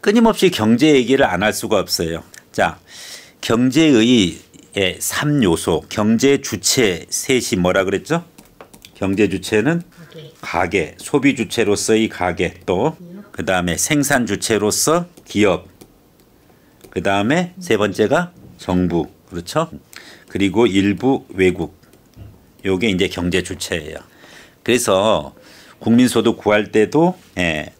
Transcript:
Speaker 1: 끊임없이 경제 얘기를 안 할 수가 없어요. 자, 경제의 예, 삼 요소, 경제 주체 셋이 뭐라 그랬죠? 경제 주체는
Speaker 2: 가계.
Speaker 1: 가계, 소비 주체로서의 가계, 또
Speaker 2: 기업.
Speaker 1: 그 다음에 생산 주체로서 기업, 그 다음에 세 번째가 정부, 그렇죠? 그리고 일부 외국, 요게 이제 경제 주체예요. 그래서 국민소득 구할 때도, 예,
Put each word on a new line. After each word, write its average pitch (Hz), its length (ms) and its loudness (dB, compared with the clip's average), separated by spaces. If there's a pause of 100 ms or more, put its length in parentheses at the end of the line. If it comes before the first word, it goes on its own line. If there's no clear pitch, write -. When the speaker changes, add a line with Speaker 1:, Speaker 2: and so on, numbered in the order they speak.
Speaker 1:
끊임없이 214 500 4
경제 117 440 4
얘기를 131 300 4
안 95 180 -2
할 107 100 2
수가 104 260 -2
없어요. 82 460 -4 (260)
자, 85 280 -2 (640)
경제의 120 960 4 (380)
예, 92 240 -2
삼 147 420 -2
요소, 82 460 0
경제 113 520 2
주체 101 680 -2
셋이 - 520 -2
뭐라 92 240 2
그랬죠? 98 400 -4 (680)
경제 98 340 0
주체는 107 640 -2
Speaker 2:
가계. - 500 -20
Speaker 1:
가계, - 580 -4
소비 139 360 0
주체로서의 110 760 0
가계, 90 580 -4
또 139 300 -2
Speaker 2:
기업. 180 360 -20
Speaker 1:
그 - 120 -10
다음에 87 320 -2
생산 139 500 0
주체로서 107 800 0 (180)
기업, 101 440 0 (1200)
그 92 120 -8
다음에 110 560 0
세 175 180 -2
번째가 107 560 0 (260)
정부, 87 500 -2 (200)
그렇죠? 95 420 -6 (580)
그리고 98 380 0
일부 98 640 0
외국, 90 500 -2 (840)
요게 95 260 0
이제 92 180 0
경제 87 340 -2
주체예요. 80 540 -8 (680)
그래서 101 720 0 (440)
국민소득 117 600 2
구할 104 340 0
때도, 147 440 2 (220)
예, 78 420 -4